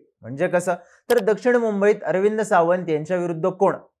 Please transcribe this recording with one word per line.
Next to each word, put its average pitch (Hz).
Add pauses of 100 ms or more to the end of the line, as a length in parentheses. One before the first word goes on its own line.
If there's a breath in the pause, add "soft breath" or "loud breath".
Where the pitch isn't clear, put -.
(200)
म्हणजे 139
कसं, 175 (360 soft breath)
तर 247
दक्षिण 220
मुंबईत 208 (100)
अरविंद 202
सावंत 180
यांच्या 160
विरुद्ध 175
कोण, 185 (260)